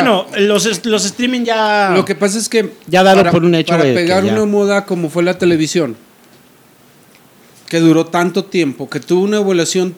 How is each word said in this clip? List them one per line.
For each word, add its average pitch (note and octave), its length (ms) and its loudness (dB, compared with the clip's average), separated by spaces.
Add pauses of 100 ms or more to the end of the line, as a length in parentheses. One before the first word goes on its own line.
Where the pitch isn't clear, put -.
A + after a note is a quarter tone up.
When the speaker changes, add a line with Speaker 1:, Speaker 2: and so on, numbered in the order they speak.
Speaker 1:
Bueno, A3 240 0 (120)
los G3+ 280 2
es-, F#3+ 200 -4
los G#3+ 180 0
streaming A#3+ 400 -4
ya G#3+ 500 0
Speaker 2:
Lo F#3 100 2
que G3 100 -4
pasa G3+ 240 -2
es G#3+ 100 -6
que G#3+ 220 -2 (160)
Speaker 1:
ya F3+ 160 2
dado F#3+ 160 6
Speaker 2:
para, F3 120 2
Speaker 1:
por E3+ 140 2
un F3 100 4
hecho D#3+ 180 0
Speaker 2:
para D#3+ 120 2
Speaker 1:
de C3+ 100 2
que F3 60 0
Speaker 2:
pegar F#3 240 0
Speaker 1:
ya G#3+ 80 0
Speaker 2:
una G#3+ 140 0
moda G3+ 400 0
como F3 240 -4
fue E3+ 120 -2
la F3+ 160 -2
televisión, D#3 580 0 (1700)
que E3 120 0
duró D#3+ 260 4
tanto F3 380 -2
tiempo, C#3+ 440 -4
que D3 120 -10
tuvo F3+ 240 0
una G#3 140 0
evolución F#3 600 -2